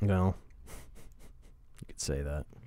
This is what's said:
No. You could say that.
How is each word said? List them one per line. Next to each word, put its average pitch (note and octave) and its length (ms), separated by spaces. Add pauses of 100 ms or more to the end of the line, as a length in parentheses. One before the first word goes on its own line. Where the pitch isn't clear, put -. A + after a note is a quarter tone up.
No. F#2+ 360 (300)
You - 1200
could - 140
say C#2 220
that. C#2+ 240 (200)